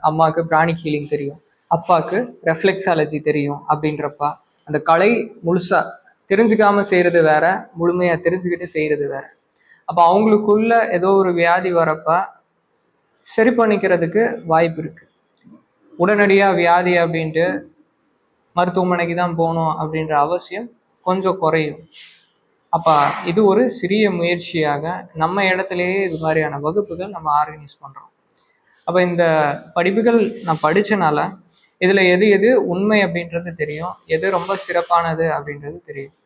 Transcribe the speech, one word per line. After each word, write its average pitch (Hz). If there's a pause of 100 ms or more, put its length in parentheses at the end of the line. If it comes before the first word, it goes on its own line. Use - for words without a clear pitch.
அம்மாவுக்கு 160 (100)
பிராணிக் 165
ஹீலிங் 147
தெரியும், 143 (320)
அப்பாவுக்கு 170 (320)
ரெஃப்ளெக்ஸாலஜி 160
தெரியும் 147 (120)
அப்படின்றப்ப 147 (380)
அந்த 151 (100)
கலை 175 (340)
முழுசா 175 (500)
தெரிஞ்சுக்காம 208
செய்யறது 175 (100)
வேற, 151 (320)
முழுமையா 175 (100)
தெரிஞ்சுக்கிட்டு 175
செய்யறது 151
வேற. 135 (600)
அப்ப 175 (100)
அவங்களுக்குள்ள 214 (220)
ஏதோ 180
ஒரு 190
வியாதி 180
வரப்ப 156 (1120)
சரி 226
பண்ணிக்கிறதுக்கு 190 (280)
வாய்ப்பு 165
இருக்கு. - (960)
உடனடியா 196 (140)
வியாதி 175 (100)
அப்படின்ட்டு 160 (1120)
மருத்துவமனைக்கு 180
தான் 175
போகணும் 165
அப்படின்ற 156
அவசியம் 180 (380)
கொஞ்சம் 185
குறையும். 156 (960)
அப்ப 160 (320)
இது 170 (120)
ஒரு 214 (140)
சிறிய 202 (140)
முயற்சியாக 170 (280)
நம்ம 190
இடத்துலயே 185
இது 160
மாதிரியான 156
வகுப்புகள் 190
நம்ம 160
ஆர்கனைஸ் 151
பண்றோம். 135 (760)
அப்ப 175 (120)
இந்த 175 (520)
படிப்புகள் 214 (280)
நான் 156
படிச்சனால 175 (600)
இதுல 190 (140)
எது 190 (100)
எது 202 (220)
உண்மை 208
அப்படின்றது 170 (100)
தெரியும், 156 (200)
எது 160 (120)
ரொம்ப 180 (140)
சிறப்பானது 170 (120)
அப்படின்றது 147 (100)
தெரியும். 139 (100)